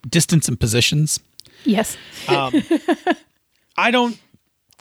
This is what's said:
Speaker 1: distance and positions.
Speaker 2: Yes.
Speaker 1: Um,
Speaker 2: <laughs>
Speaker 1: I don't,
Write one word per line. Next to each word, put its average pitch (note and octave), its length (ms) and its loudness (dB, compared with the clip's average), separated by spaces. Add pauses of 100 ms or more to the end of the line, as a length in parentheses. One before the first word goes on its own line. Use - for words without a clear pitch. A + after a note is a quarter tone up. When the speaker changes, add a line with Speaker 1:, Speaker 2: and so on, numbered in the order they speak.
Speaker 1:
distance E3 400 2
and A#2 100 -4
positions. B2 600 0 (420)
Speaker 2:
Yes. - 320 0 (320)
Speaker 1:
Um, C#4 240 0 (680)
Speaker 2:
<laughs> - 580 -18
Speaker 1:
I A3 140 2
don't, A#3+ 260 0 (640)